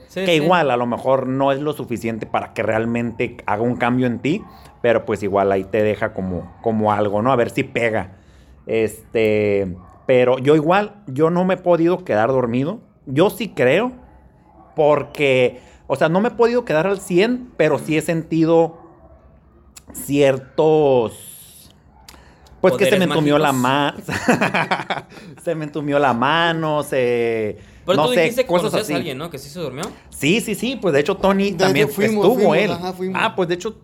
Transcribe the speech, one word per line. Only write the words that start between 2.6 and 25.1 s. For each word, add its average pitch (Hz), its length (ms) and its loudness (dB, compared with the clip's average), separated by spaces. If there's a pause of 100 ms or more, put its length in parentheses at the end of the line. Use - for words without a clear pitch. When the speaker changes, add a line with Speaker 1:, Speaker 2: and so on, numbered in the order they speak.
Speaker 2:
realmente 113 760 -2 (100)
haga 104 160 -2
un 120 140 0
cambio 123 280 0
en 117 140 -2
ti, 175 240 -2 (380)
pero 113 240 2
pues 101 160 -2
igual 98 300 2
ahí 95 120 0
te 107 200 0
deja 107 300 0
como, 92 380 -6 (120)
como 107 280 0
algo, 104 300 0
¿no? 127 100 0
A 135 40 2
ver 113 160 0
si 170 120 -4
pega. 110 500 -4 (520)
Este, 107 1080 0 (320)
pero 127 320 4
yo 143 160 4
igual, 185 400 0 (100)
yo 143 240 0
no 175 160 0
me 190 80 2
he 180 40 -2
podido 180 460 2
quedar 113 260 0
dormido. 131 500 -2 (260)
Yo 147 240 2
sí 208 200 -8
creo, 165 420 2 (840)
porque, 139 840 2 (260)
o 139 100 -4
sea, 156 140 0
no 175 100 2
me 233 100 0
he - 20 -18
podido 240 340 0
quedar 156 220 0
al 196 120 -2
cien, 208 580 0
pero 151 200 2
sí 135 180 -2
he 156 60 2
sentido 165 760 0 (1160)
ciertos, 139 1800 0 (920)
pues, 240 140 4
que 185 100 0
se - 60 2
me 185 160 2
Speaker 1:
¿Poderes 147 80 -2
Speaker 2:
entumió 147 240 2
la 147 120 2
Speaker 1:
mágicos? 135 640 -2
Speaker 2:
ma-, 190 920 -2 (300)